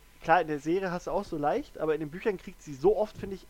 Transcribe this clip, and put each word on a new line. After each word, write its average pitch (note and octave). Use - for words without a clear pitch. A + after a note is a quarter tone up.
klar, F3
in D#3
der D3+
Serie F3
hast F3
du C#3+
auch G3
so E3+
leicht, E3
aber D#3
in D3+
den D3+
Büchern F#3+
kriegt -
sie D3
so D#3+
oft, -
finde G3
ich, -